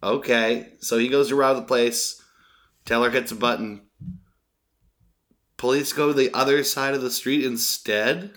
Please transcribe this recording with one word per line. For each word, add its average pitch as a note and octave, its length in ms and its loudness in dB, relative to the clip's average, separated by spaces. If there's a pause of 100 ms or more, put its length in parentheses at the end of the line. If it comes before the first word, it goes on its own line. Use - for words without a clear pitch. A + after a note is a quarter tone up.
Okay. A#2 760 0
So - 180 -2
he A#2 100 2
goes C#3 220 2
to C3+ 60 0
rob C3+ 200 4
the A#2+ 80 -2
place. A#2+ 580 0 (640)
Teller A#2+ 240 2
hits A#2+ 220 0
a A#2 40 -10
button. G#2+ 460 -2 (1700)
Police C#3 380 -2
go D3 160 0
to D3 40 2
the C3+ 200 2
other C#3 300 4
side C#3 300 -2
of C3+ 80 -2
the B2+ 80 -4
street C3+ 340 -2
instead? B2 920 -2